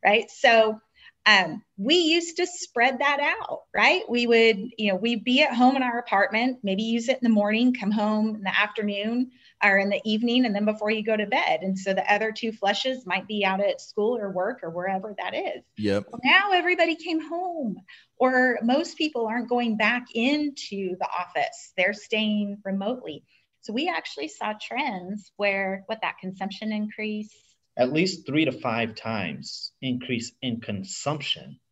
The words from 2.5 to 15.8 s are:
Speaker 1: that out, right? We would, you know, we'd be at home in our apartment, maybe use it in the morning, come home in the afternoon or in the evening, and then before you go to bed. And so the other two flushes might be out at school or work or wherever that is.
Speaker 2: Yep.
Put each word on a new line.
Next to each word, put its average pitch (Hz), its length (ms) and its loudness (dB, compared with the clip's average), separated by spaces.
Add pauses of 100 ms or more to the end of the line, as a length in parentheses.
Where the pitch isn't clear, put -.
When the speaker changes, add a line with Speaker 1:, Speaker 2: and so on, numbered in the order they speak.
Speaker 1:
that 285 200 2
out, 330 440 -4 (120)
right? 285 340 4
We 240 160 0
would, 226 520 4
you 214 120 0
know, 190 60 2
we'd 226 280 -2
be 254 200 4
at 269 100 2
home 247 220 6
in 269 80 0
our 240 160 -2
apartment, 220 640 0
maybe 196 180 -2
use 226 280 -2
it 254 120 2
in - 20 -2
the 240 60 4
morning, 220 440 4
come 214 180 -2
home 214 440 0
in 214 60 -12
the 196 180 0
afternoon 208 720 -2 (320)
or 202 140 6
in 196 120 2
the 202 140 -2
evening, 233 420 2
and 208 100 0
then 208 100 0
before 214 240 -2
you 214 140 0
go 220 120 0
to 208 120 -2
bed. 208 340 0
And 190 160 -2
so 190 160 -2
the 190 180 0
other 214 200 2
two 220 200 -6
flushes 220 540 -2
might 185 220 -4
be 208 180 -2
out 190 160 2
at 202 180 0
school 226 380 -2
or 202 140 -4
work 185 320 -4
or 165 80 -8
wherever 190 480 -4
that 185 160 -6
is. - 280 -6 (140)
Speaker 2:
Yep. 196 340 0